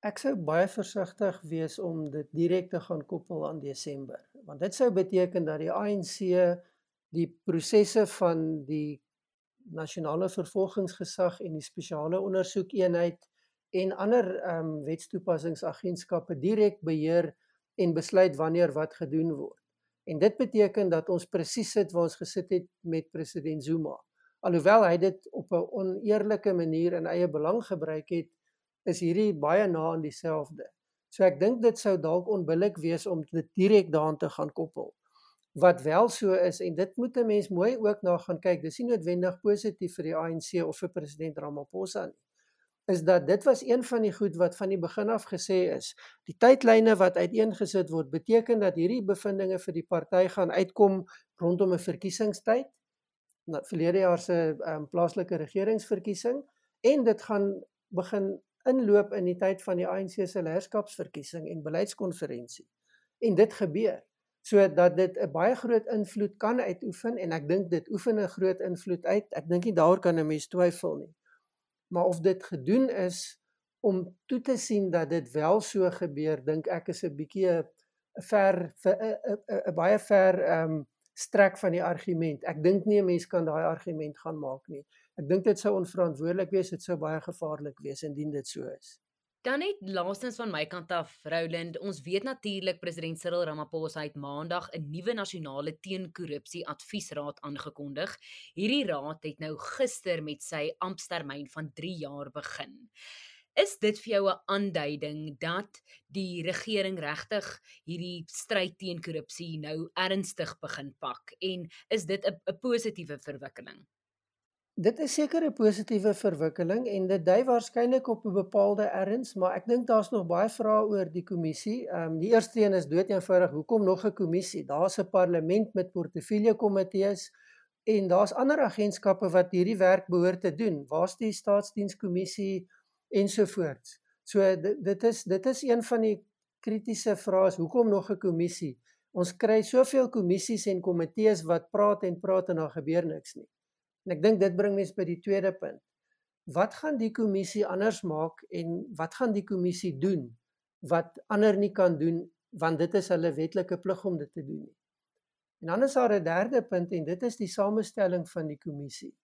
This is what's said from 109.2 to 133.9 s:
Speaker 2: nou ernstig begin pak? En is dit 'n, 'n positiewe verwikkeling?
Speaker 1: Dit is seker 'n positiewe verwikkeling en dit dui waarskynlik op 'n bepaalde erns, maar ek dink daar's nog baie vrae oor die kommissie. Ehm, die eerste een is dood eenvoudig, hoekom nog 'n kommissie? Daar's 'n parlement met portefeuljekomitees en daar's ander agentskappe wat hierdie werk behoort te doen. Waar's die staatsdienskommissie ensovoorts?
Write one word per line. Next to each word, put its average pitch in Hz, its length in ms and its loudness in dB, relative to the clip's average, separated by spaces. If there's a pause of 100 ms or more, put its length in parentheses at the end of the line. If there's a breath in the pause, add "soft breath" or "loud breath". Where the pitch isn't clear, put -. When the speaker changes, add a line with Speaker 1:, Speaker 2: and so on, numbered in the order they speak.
Speaker 2:
nou 156 340 -8
ernstig 185 640 -4
begin 139 400 -12
pak? - 420 -10
En 180 260 -6 (220 loud breath)
is 208 160 -2
dit 190 200 -4
'n, 175 220 -4
'n 185 120 -8
positiewe 214 580 -4
verwikkeling? 139 680 -16 (960)
Speaker 1:
Dit 214 180 2
is 302 140 -4
seker 302 300 2
'n 277 100 0
positiewe 208 600 2
verwikkeling 180 760 -2
en 196 200 -2
dit 180 180 0
dui 190 180 6
waarskynlik 247 640 2
op 233 180 -4
'n 196 80 -2
bepaalde 202 500 2
erns, 202 520 -2
maar 185 220 2
ek 185 80 -8
dink 240 220 0
daar's 220 220 4
nog 202 160 -2
baie 175 240 2
vrae 214 380 2
oor 190 240 0
die 175 120 -6
kommissie. 180 640 -4
Ehm, 165 300 -4
die 196 120 2
eerste 226 300 4
een 202 120 6
is 170 140 0
dood 170 220 2
eenvoudig, 180 420 4
hoekom 180 320 0
nog 185 220 2
'n 208 80 2
kommissie? 175 520 -2
Daar's 156 320 0
'n 185 120 -2
parlement 180 640 2
met 185 180 -2
portefeuljekomitees 196 1400 0 (520 soft breath)
en 202 240 2
daar's 185 260 4
ander 285 260 2
agentskappe 202 680 0
wat 180 220 4
hierdie 185 260 2
werk 185 300 6
behoort 180 340 2
te 165 140 0
doen. 160 320 -2
Waar's 165 300 -2
die 220 160 -2
staatsdienskommissie 196 1400 -2 (400 soft breath)
ensovoorts? 196 920 0 (240)